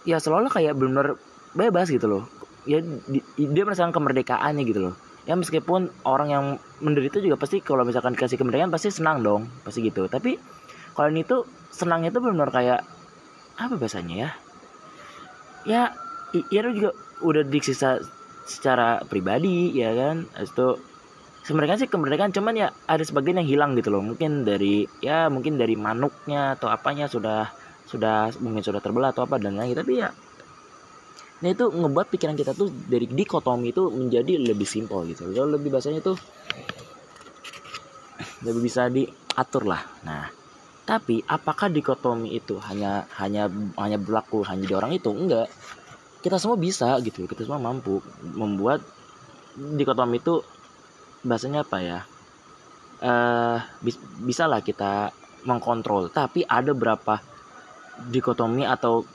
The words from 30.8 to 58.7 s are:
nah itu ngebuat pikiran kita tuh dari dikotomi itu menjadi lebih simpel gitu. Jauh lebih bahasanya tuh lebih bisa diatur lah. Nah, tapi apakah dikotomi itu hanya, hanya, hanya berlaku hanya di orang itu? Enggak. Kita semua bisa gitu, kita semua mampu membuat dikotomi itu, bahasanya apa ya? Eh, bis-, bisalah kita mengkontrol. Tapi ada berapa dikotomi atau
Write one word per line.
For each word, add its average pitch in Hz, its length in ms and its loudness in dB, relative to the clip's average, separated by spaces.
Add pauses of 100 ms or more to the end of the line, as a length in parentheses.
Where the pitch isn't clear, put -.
nah 180 160 0
itu 240 160 2
ngebuat 165 480 2
pikiran 151 160 -2
kita 139 240 -2
tuh 190 160 0
dari 120 320 0
dikotomi 127 640 0
itu 175 240 0
menjadi 127 480 2
lebih 110 240 0
simpel 104 480 -4
gitu. 82 240 -10
Jauh 131 80 2
lebih 147 240 0
bahasanya 139 320 -2
tuh 190 160 -2 (2250)
lebih 117 240 -2
bisa 123 240 0
diatur 131 800 -2
lah. 82 160 -2 (160)
Nah, 73 320 -10 (560)
tapi 113 400 0
apakah 156 400 -2
dikotomi 127 680 -2
itu 110 300 -6
hanya, 101 400 -4 (160)
hanya, 101 320 0 (240)
hanya 104 240 -2
berlaku 107 480 -2
hanya 95 160 -4
di 95 100 -2
orang 95 220 0
itu? 120 160 -2
Enggak. 117 400 0 (720)
Kita 185 160 0
semua 226 160 0
bisa 160 480 2
gitu, 95 240 -6
kita - 180 -8
semua 143 140 -6
mampu 120 400 -2 (220)
membuat 104 600 0 (720)
dikotomi 131 640 0
itu, 165 240 0 (800)
bahasanya 127 400 -2
apa 101 220 -4
ya? 87 140 -6 (1000)
Eh, 120 600 2 (260)
bis-, 117 180 -4 (220)
bisalah 127 400 0
kita 101 480 -2 (340)
mengkontrol. 117 640 0
Tapi 156 380 0
ada 127 260 2
berapa 110 480 0 (720)
dikotomi 120 640 0
atau 117 520 2